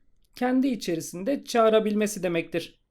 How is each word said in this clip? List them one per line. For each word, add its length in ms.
kendi 340
içerisinde 760
çağırabilmesi 800
demektir. 580